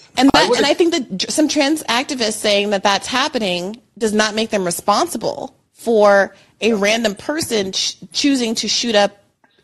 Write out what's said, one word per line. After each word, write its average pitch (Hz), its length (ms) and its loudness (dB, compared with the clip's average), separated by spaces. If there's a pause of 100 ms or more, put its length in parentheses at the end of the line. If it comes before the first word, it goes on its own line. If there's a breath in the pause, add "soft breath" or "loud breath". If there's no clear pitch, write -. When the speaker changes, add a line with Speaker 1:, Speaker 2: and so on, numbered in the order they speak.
(180 loud breath)
Speaker 1:
And 262 160 4
Speaker 2:
I 294 80 4
Speaker 1:
that, 320 80 2
Speaker 2:
would've 240 80 0
Speaker 1:
and 226 120 2
I 311 40 4
think 339 180 2
that 269 280 -4
j-, - 100 -6
some 302 180 0
trans 302 360 0
activists 240 500 -2
saying 202 380 0
that 196 120 -2
that's 196 240 0
happening 220 760 -4 (160)
does 214 140 -2
not 214 240 0
make 220 140 -2
them 196 160 -2
responsible 214 920 -2 (160)
for 202 640 4 (240 soft breath)
a 226 140 2
random 208 420 0
person 226 560 -4
ch-, - 240 -6 (160)
choosing 247 440 0
to 226 120 -6
shoot 226 260 -2
up 202 300 0 (400)